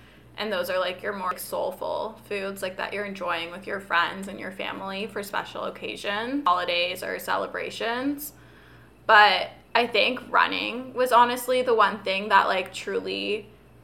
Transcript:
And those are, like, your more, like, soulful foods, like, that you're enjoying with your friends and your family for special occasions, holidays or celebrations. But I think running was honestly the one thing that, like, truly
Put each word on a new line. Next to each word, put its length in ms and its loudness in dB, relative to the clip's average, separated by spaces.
And 120 -4
those 200 -2
are, 80 0
like, 240 -4
your 100 -4
more, 140 -6
like, 100 -4
soulful 880 -4
foods, 360 -6
like, 140 -6
that 140 -4
you're 140 -4
enjoying 460 -4
with 160 -12
your 120 -6
friends 500 -2
and 100 -12
your 120 -10
family 540 -8
for 160 -8
special 440 -6
occasions, 840 -4
holidays 560 2
or 160 -4
celebrations. 1120 -4
But 460 8
I 140 4
think 420 2
running 640 0
was 180 2
honestly 500 4
the 120 2
one 300 4
thing 260 -2
that, 180 6
like, 260 -2
truly 760 -4